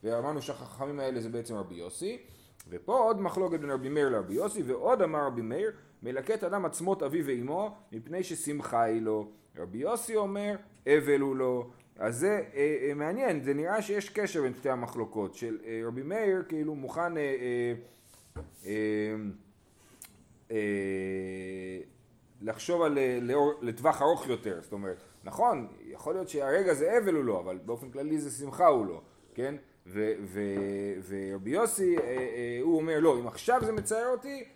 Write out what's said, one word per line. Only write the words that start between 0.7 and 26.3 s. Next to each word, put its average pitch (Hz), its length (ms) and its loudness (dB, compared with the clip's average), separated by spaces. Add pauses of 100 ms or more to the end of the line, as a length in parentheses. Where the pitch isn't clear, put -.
האלה 131 220 -2
זה 113 80 -6
בעצם 117 260 -6
רבי 90 200 -8
יוסי. 92 420 -8 (520)
ופה 196 280 -2
עוד 220 240 4
מחלוקת 175 380 0
בין 143 120 -4
רבי 131 180 -2
מאיר 143 200 4
לרבי 98 240 0
יוסי, 196 300 -2
ועוד 156 380 2
אמר 156 240 2
רבי 120 160 -2
מאיר, 147 300 -2 (320)
"מלקט 135 400 -2
אדם 185 220 0
עצמות 175 380 0
אביו 151 220 0
ואמו, 143 500 -2 (160)
מפני 147 320 -6
ששמחה 147 600 0
היא 113 180 2
לו". 107 300 0 (260)
רבי 90 200 -8
יוסי 220 380 -2
אומר, 202 400 0 (320)
"אבל 143 320 8
הוא 139 160 2
לו". 127 340 0 (280)
אז 117 200 0
זה, 190 260 2 (120)
אה, 143 260 4
אה, 143 120 0
מעניין, 165 500 0
זה 135 100 2
נראה 170 280 0
שיש 202 280 -2
קשר 190 320 -2
בין 127 120 0
שתי - 160 -2
המחלוקות, 113 680 -2
של, 113 300 -6
אה, 113 200 -4
רבי 120 180 -6
מאיר 190 440 0
כאילו 156 280 -2
מוכן... 165 420 -4
אה, 151 40 0
אה, 123 520 0 (920)
אה, 107 500 0 (1400)
אה, 113 60 0 (1800)
לחשוב 170 400 0
על, 151 160 4
אה, 127 240 2
לאור-, 143 400 4
לטווח 120 400 2
ארוך 156 260 4
יותר, 107 340 -2
זאת - 120 -12
אומרת, 98 240 -6 (260)
נכון, 147 440 0 (180)
יכול 151 280 -6
להיות 185 160 -4